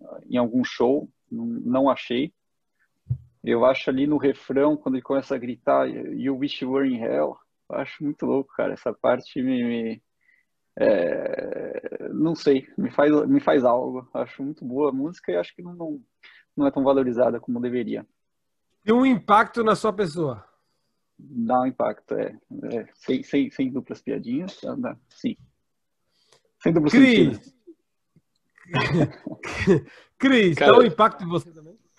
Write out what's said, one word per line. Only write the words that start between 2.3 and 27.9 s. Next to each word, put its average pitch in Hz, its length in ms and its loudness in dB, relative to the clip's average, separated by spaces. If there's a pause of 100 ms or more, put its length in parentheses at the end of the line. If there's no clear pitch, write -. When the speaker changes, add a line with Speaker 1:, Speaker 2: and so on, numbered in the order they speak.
Speaker 1:
Eu 117 160 2
acho 131 280 2
ali 135 160 0
no 151 100 0
refrão, 139 580 0
quando 135 200 -4
ele 123 80 -6
começa 135 320 -4
a - 20 -4
gritar, 127 500 -2
"You 123 480 -6
wish 139 280 -6
you 127 80 -4
were 135 200 0
in 120 80 -4
hell", 131 380 -4 (320)
eu - 60 -10
acho - 280 -8
muito 143 220 -6
louco, 131 320 -2
cara. 101 160 -2
Essa - 180 -6
parte 123 480 -2
me, 127 240 -2
me... 117 400 -6 (760)
é, - 1300 -2
não 160 220 0
sei, 135 420 0
me 127 140 -4
faz, 147 220 2 (160)
me 139 120 4
faz 151 240 2
algo. 127 520 0
Acho 127 260 -8
muito 143 240 -10
boa 135 240 -2
a - 20 0
música 151 400 -6
e 180 40 -2
acho 175 200 -6
que - 60 -20
não, 175 140 -16
não, 156 260 -10 (560)
não 143 80 0
é 139 60 2
tão 139 120 -2
valorizada 123 560 2
como 120 220 -6
deveria. 113 420 -4 (800)
Speaker 2:
Tem 220 120 2
um 254 100 4
impacto 220 580 2
na 214 120 4
sua 214 180 -2
pessoa. 156 500 -4 (720)
Speaker 1:
Dá 123 460 -2
um 131 60 -2
impacto, 117 480 -6
é. 107 200 -6 (380)
É, 113 220 -8
sem, 131 260 -4
sem, 139 300 -2
sem 135 200 -4
duplas - 300 -10
piadinhas, 120 580 -8
tá? 123 140 -10
Dá, 123 240 -8 (120)
sim. - 280 -8 (1300)
Sem 165 100 2
duplo 151 160 2
Speaker 2:
Cris. 214 480 6
Speaker 1:
sentido. - 180 -20 (1120)